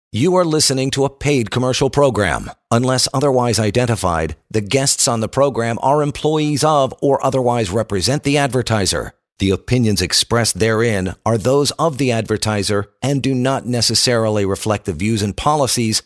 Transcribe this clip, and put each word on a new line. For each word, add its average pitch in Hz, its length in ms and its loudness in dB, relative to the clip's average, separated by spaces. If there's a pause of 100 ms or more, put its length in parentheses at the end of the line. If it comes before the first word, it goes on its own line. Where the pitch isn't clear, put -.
(120)
You 160 240 2
are 180 80 4
listening 139 480 0
to 135 120 0
a 139 60 0
paid 131 400 -2
commercial 127 400 0
program. 98 600 0 (200)
Unless 127 420 2
otherwise 123 460 2
identified, 101 760 0 (160)
the 110 120 -2
guests 131 440 0
on 117 140 0
the 107 80 -4
program 117 540 0
are 147 200 2
employees 151 640 0
of 143 380 2
or 135 220 2
otherwise 120 460 0
represent 104 520 -2
the 143 160 2
advertiser. 113 760 0 (260)
The 95 120 2
opinions 107 520 0
expressed 110 560 0
therein 110 560 0 (100)
are 113 140 2
those 131 340 2
of 151 240 -2
the 127 160 0
advertiser 104 760 -2 (100)
and 135 220 0
do 135 120 0
not 127 300 -2
necessarily 113 800 0
reflect 101 400 -2
the 98 80 -2
views 104 300 -2
and 101 120 -4
policies 123 720 0